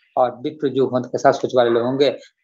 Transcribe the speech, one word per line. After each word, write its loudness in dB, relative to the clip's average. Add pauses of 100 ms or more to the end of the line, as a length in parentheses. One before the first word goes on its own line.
(160)
और 0
विप्र -6
युग 0
हुआ -2
तो -8
कैसा 2
सोच -6
वाले 4
लोग 2
होंगे, 0 (260)